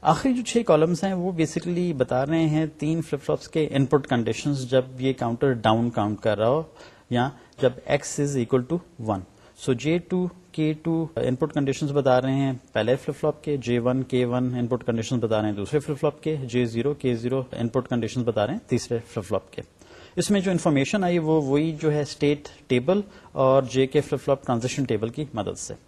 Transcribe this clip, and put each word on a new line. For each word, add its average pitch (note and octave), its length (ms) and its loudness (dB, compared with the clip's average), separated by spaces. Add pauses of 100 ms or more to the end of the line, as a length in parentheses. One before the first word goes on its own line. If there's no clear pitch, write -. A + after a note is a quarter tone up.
آخری F3+ 320 2
جو B3 100 -2
چھ - 220 -2
کالمز D#3+ 380 4
ہیں G3 100 0
وہ F3+ 180 -2
basically F3 640 -2
بتا B2+ 320 0
رہے D#3+ 220 2
ہیں D#3 180 2 (120)
تین D#3+ 240 -2
فلپ D3 200 -6
فلاپس - 260 -4
کے D#3 240 -2
ان C#3 140 2
پٹ C3+ 220 2
کنڈیشنز B2 640 -2
جب C3 120 4 (180)
یہ C3 140 0
کاؤنٹر B2 400 0
ڈاؤن A2+ 360 2
کاؤنٹ G#2+ 320 -2
کر G#2+ 160 0
رہا A2 120 2
ہو D3+ 120 2 (480)
یا B2 200 0 (320)
جب B2+ 100 4 (200)
X - 340 -2
is C#3+ 60 -2
equal B2+ 300 0 (120)
to F3 40 -2 (300)
one۔ G2 140 -2 (480)
So B2+ 100 2
جے D#3 180 0
ٹو، F3+ 300 -2 (240)
کے D#3 220 -2
ٹو E3 320 -2 (100)
ان B2 200 0
پٹ D#3 180 -2
کنڈیشنز C#3 380 -2
بتا C3 300 4
رہے C3 120 -2
ہیں C3+ 200 0 (200)
پہلے A#2 220 2
فلپ C#3+ 200 -6
فلاپ - 280 -4
کے، D3 140 -2
جے A#2+ 220 0
ون، B2+ 240 0
کے B2+ 220 0
ون B2 300 -2
ان A#2+ 120 -2
پٹ A#2+ 180 -2
کنڈیشنز A#2 380 -2
بتا G#2+ 180 2
رہے G#2+ 80 0
ہیں G#2 60 -2
دوسرے G2+ 240 -2
فلپ C#3 200 -6
فلاپ D3 240 -2
کے، D#3 120 -2
جے B2 300 0
زیرو، A#2 280 -2
کے C3 220 -2
زیرو B2 360 -2
ان A#2+ 160 -4
پٹ B2+ 200 -2
کنڈیشنز A#2 400 -2
بتا G#2+ 200 2
رہے C#3 60 -4
ہیں - 160 -10
تیسرے A#2+ 280 -2 (100)
فلپ G2+ 180 -8
فلاپ - 280 -4
کے۔ - 80 -10 (540)
اس F3+ 160 0
میں G3+ 100 4
جو F#3+ 100 0
انفارمیشن E3 520 2
آئی F3 160 2
وہ D#3 220 2
وہی D3 400 0
جو D#3 120 2
ہے D3+ 80 0
اسٹیٹ D3 460 -2 (200)
ٹیبل C#3 340 2 (300)
اور C3+ 320 6
جے C3 240 2
کے C#3+ 140 2
فلپ C#3 200 -4
فلاپ C3+ 240 0
ٹرانزیشن B2+ 380 0
ٹیبل A2+ 260 0
کی C#3+ 240 -8
مدد F#2 240 -4
سے۔ - 160 -12 (140)